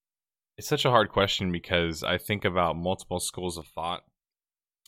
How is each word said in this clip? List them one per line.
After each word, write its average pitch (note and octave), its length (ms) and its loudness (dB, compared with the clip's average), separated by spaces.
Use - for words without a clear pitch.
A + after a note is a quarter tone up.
it's - 100 -10
such D3 180 0
a C3+ 60 4
hard A2 180 6
question G2 420 0
because E2+ 520 0
I F2+ 140 0
think G2+ 280 -2
about F2 300 2
multiple F2+ 440 -4
schools F2+ 380 -6
of E2 100 -12
thought E2+ 360 -6